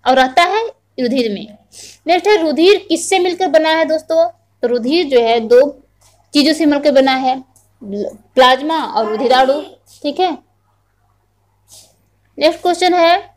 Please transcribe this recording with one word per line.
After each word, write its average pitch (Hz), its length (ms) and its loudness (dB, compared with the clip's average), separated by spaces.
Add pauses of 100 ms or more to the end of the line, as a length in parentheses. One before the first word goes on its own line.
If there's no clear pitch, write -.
और 262 100 2
रहता 262 260 2
है 415 260 -2 (320)
रुधिर 240 320 -2
में। - 260 -14 (480)
नेक्स्ट 349 220 0
है, 415 140 2
रुधिर 330 460 2
किससे 330 300 -2
मिलकर 359 300 -2
बना 311 200 2
है 320 160 0
दोस्तों? 320 460 -2 (320)
तो 240 60 -4
रुधिर 254 380 -2
जो 262 140 2
है 233 200 0
दो 247 420 2 (520)
चीजों 294 180 2
से 311 140 -2
मिलकर 285 260 0
बना 269 200 2
है, 262 320 -4 (920)
प्लाज्मा 262 500 2
और 220 220 -2
रुधिराणु। 254 560 0 (400)
ठीक 294 180 -6
है, 359 180 -2 (2000)
नेक्स्ट 320 240 -2
क्वेश्चन 349 320 0
है 349 420 0